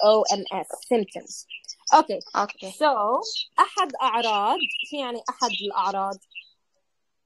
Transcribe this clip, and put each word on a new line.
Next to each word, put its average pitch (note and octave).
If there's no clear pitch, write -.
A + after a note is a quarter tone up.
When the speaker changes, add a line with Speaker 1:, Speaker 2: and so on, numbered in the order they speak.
Speaker 1:
O G#3+
M G3
S, F#3
symptoms. -
Okay. D#4
Speaker 2:
Okay. G3+
Speaker 1:
So, C4
أحد F#4
أعراض، A3+
شو D4
يعني B3
أحد A#3+
الأعراض؟ G3